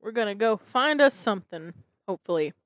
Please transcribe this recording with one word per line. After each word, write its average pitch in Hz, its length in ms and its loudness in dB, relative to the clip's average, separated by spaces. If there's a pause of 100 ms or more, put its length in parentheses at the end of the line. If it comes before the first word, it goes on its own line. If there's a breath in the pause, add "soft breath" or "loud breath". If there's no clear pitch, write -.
We're 226 100 -10
gonna 220 240 -2
go 220 220 2
find 285 440 0
us 277 140 6
something, 175 580 -6 (340)
hopefully. 170 460 -2 (120)